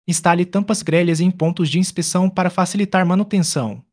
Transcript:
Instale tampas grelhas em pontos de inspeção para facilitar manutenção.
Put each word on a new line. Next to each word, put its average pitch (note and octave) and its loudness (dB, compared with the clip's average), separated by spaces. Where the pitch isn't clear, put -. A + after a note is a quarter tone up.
Instale F3 2
tampas G3+ -2
grelhas E3 0
em F3+ 2
pontos E3+ -2
de D3+ 0
inspeção F#3 0
para F#3 0
facilitar F#3+ 0
manutenção. F3 -2